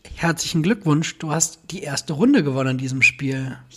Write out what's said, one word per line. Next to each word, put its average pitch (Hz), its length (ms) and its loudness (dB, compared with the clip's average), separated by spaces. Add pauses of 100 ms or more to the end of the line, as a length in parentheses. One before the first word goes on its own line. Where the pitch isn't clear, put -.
(160)
herzlichen 165 460 0
Glückwunsch, 160 560 0
du 156 140 -8
hast - 260 -2 (120)
die 185 120 -10
erste 143 320 -6
Runde 233 280 6
gewonnen 135 280 0
in 127 80 0
diesem 131 240 -4
Spiel. 131 560 0 (180)